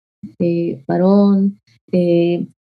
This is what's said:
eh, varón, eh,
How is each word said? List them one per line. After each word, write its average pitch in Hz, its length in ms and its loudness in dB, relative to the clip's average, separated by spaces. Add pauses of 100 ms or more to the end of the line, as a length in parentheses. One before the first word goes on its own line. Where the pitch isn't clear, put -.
(400)
eh, 170 480 -2
varón, 196 720 2 (320)
eh, 175 560 0 (140)